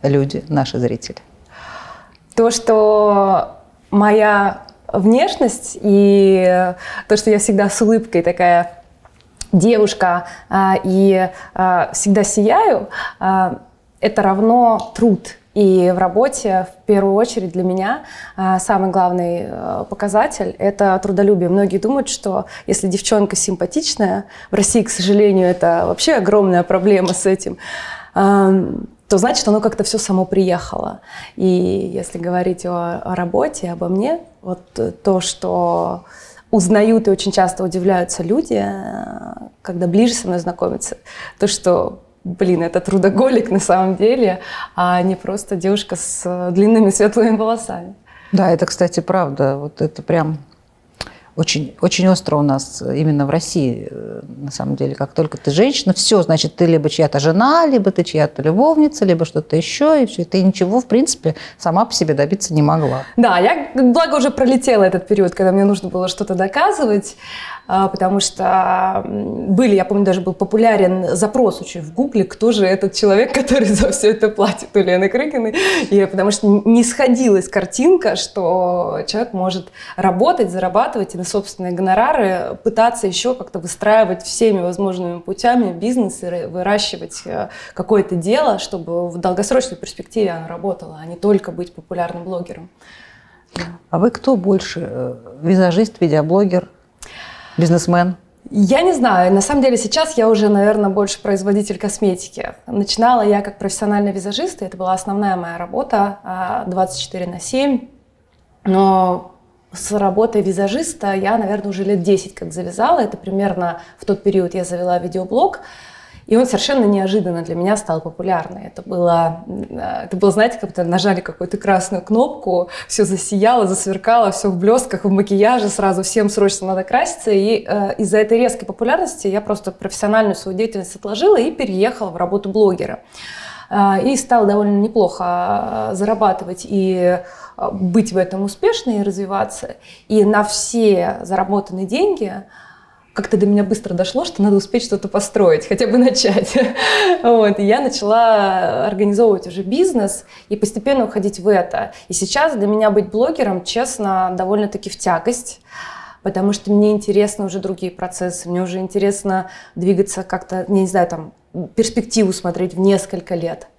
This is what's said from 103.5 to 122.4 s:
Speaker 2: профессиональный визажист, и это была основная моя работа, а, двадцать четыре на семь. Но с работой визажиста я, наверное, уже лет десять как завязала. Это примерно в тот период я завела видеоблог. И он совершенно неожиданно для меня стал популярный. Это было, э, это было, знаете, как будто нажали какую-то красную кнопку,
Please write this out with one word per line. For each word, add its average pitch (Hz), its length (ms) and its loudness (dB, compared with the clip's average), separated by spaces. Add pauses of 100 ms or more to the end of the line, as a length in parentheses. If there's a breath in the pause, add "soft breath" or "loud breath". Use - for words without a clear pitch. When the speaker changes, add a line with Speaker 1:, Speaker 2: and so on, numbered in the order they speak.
Speaker 2:
профессиональный 208 520 -2
визажист, 202 500 -6
и 208 40 -8
это 185 100 -14
была 185 180 -2
основная 196 420 -2
моя 170 220 -8
работа, 202 680 -4
а, 185 420 -6
двадцать 185 340 -2
четыре 180 280 -8
на 170 120 -12
семь. 262 480 -2 (800)
Но 190 640 2 (420)
с - 180 -10
работой 208 500 0
визажиста 196 720 -2
я, 196 240 0
наверное, 202 320 -4
уже 190 140 -6
лет 190 200 0
десять 190 320 0
как 170 160 -12
завязала. 190 480 -2
Это 214 180 -2
примерно 190 640 -4 (160 loud breath)
в - 80 -18
тот 196 180 -2
период 190 300 0
я 185 100 -4
завела 175 360 -2
видеоблог. 185 600 -2 (680 loud breath)
И 220 100 4
он 247 80 4
совершенно 247 400 0
неожиданно 190 560 0
для 165 140 -8
меня 180 200 0
стал 170 240 -4
популярный. 170 680 -6
Это - 160 -18
было, 170 640 0
э, - 580 -8
это - 100 -8
было, 190 160 4
знаете, 226 280 0
как 190 100 -8
будто 180 140 -4
нажали 180 360 0
какую-то 180 380 -10
красную 185 460 -2
кнопку, 196 640 0 (180 loud breath)